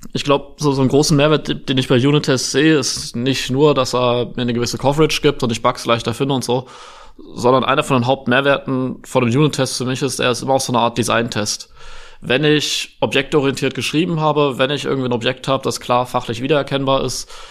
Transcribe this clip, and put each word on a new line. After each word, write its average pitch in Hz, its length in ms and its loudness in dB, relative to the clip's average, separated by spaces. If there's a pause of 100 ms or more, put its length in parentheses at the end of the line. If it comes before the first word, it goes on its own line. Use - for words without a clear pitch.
(120)
Ich - 100 -4
glaub, - 380 -2
so, 151 100 2
so 135 100 0
einen 131 100 4
großen 151 260 4
Mehrwert, 147 520 0
den 135 80 0
ich 127 120 0
bei 135 80 4
Unit-Tests 139 560 2
sehe, 151 260 4
ist - 380 -6
nicht 127 340 -2
nur, 143 240 4
dass 127 200 0
er 123 320 0 (100)
mir 127 60 -4
eine 120 100 -2
gewisse 117 260 -2
Coverage 147 440 2
gibt 143 200 2
und 117 80 0
ich 113 120 -4
Bugs - 240 0
leichter 117 280 0
finde 139 220 0
und 117 80 -4
so, 123 240 -2 (640)
sondern 123 300 2
einer 139 180 2
von 143 180 2
den 117 60 0
Hauptmehrwerten 135 1000 0
von 127 200 0
einem 117 120 2
Unit-Test 135 400 2
für 127 100 -4
mich 127 160 -4
ist, 131 180 -2
er 123 100 2
ist 117 120 -2
immer 131 120 0
auch 131 60 2
so 127 120 -4
eine 120 80 2
Art 117 180 0
Design-Test. 110 720 -2 (480)
Wenn 131 240 0
ich - 560 0
objektorientiert 135 760 0
geschrieben 160 460 -2
habe, 147 380 2
wenn 131 120 0
ich 135 140 -4
irgendwie 135 240 -2
ein 123 40 -2
Objekt 123 360 -2
habe, 135 160 0
das - 160 -4
klar 123 260 0
fachlich 120 360 -6
wiedererkennbar 135 600 0
ist, 127 260 -6 (220)